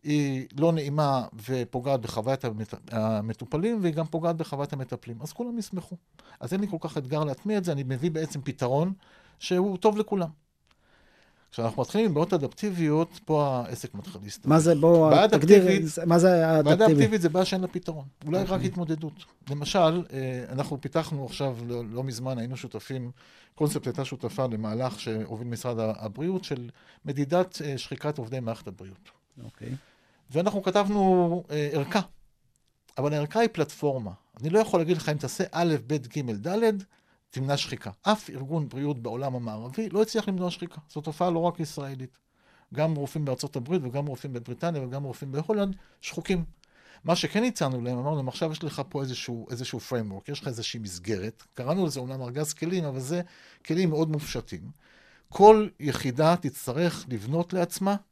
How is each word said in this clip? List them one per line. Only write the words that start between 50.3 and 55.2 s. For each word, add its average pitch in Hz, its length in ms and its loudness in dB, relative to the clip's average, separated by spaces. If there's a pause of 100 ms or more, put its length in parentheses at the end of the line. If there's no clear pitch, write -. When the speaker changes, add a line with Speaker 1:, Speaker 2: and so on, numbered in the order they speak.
Speaker 1:
יש 143 80 -8
לך - 80 -6
איזושהי 117 320 -8
מסגרת." 98 640 -6 (120)
קראנו 165 320 -2
לזה 135 140 -4
אומנם 131 220 -8
ארגז 139 300 -6
כלים, 170 320 -2
אבל 135 160 -6
זה 160 220 -4 (440)
כלים 170 240 2
מאוד 156 200 0
מופשטים. 127 600 -6 (580)